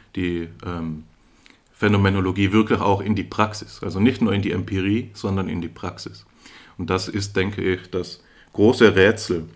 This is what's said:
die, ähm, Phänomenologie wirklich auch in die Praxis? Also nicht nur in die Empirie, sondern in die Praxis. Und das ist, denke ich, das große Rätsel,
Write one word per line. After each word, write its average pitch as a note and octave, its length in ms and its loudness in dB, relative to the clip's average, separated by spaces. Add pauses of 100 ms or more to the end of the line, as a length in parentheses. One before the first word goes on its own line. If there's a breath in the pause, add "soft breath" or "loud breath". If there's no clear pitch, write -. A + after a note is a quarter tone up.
(160 loud breath)
die, F2 340 -4 (160)
ähm, E2 380 -8 (720 soft breath)
Phänomenologie G2 800 2
wirklich G#2+ 280 2
auch G2 220 2
in G#2 140 -2
die F#2 80 -2
Praxis? - 600 -6
Also F#2+ 160 -6
nicht B2 220 2
nur G#2 120 2
in G2+ 80 0
die G2+ 100 -4
Empirie, G2 600 -2
sondern G2 360 -4
in F2+ 120 -6
die E2+ 60 -8
Praxis. - 580 -12 (520 loud breath)
Und F#2 120 -8
das F#2 180 0
ist, G2+ 280 -6
denke F#2+ 260 -2
ich, F#2 280 -4
das - 340 -8 (300 soft breath)
große G#2+ 420 6
Rätsel, F#2+ 500 2 (100)